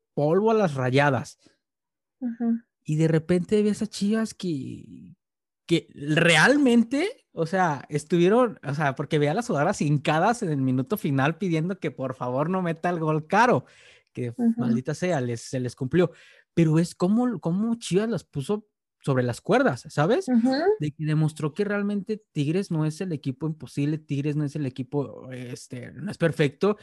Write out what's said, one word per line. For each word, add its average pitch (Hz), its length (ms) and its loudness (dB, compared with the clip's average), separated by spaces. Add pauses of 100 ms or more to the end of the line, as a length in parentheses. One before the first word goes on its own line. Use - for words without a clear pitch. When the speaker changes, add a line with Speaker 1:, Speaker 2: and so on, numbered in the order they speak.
(140)
Speaker 1:
polvo 180 380 2
a 220 40 2
las 180 200 2
Rayadas. 131 640 2 (840)
Speaker 2:
Ujú. 233 400 -2 (240)
Speaker 1:
Y 151 140 -4
de 160 100 4
repente 175 560 2
ves 208 180 0
a 214 60 -4
Chivas 214 460 -2
que, - 840 -10 (500)
que 165 300 0
realmente, 233 1400 4
o 165 140 -4
sea, 165 440 0
estuvieron, 185 720 2
o 139 120 -4
sea, 143 200 0
porque 151 240 -2
veía 147 120 2
a 165 40 -2
las 233 120 -4
jugadoras 160 340 0
hincadas 160 600 2
en 175 60 -2
el 143 120 -2
minuto 131 360 0
final 147 400 0
pidiendo 180 420 -2
que 156 120 -6
por 131 240 -8
favor 127 340 -2
no 190 120 -2
meta 170 280 -2
el 175 100 -2
gol 156 280 -2
Caro, 208 380 2 (480)
que 123 240 -6
Speaker 2:
Ujú. 233 200 2
Speaker 1:
maldita 226 360 0
sea, 175 260 -2
les, 120 220 -4
se - 180 -6
les 123 160 -6
cumplió. 160 360 2 (420)
Pero 160 260 4
es 170 160 -2
como, 220 460 0
como 208 340 0
Chivas 214 340 -2
las 202 140 -4
puso 202 440 -6 (340)
sobre 127 220 2
las 120 180 -4
cuerdas, 202 480 0
¿sabes? 220 380 0
Speaker 2:
Ujú. 247 260 2 (260)
Speaker 1:
De 151 120 -4
que 151 140 -8
demostró 156 480 0
que 208 120 -4
realmente 202 680 -4
Tigres 165 400 -2
no 156 140 0
es 156 160 -4
el 190 100 -6
equipo 143 340 -6
imposible, 151 540 -4
Tigres 147 360 -4
no 151 100 -2
es 143 100 -6
el 151 100 -4
equipo, 131 680 -6
este, 123 600 -14
no 165 180 -10
es - 80 -10
perfecto, 165 640 0